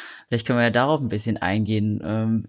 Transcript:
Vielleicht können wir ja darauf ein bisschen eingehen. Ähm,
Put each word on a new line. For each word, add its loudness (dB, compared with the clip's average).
Vielleicht -2
können 2
wir 4
ja 4
darauf 4
ein -2
bisschen -2
eingehen. 0
Ähm, -2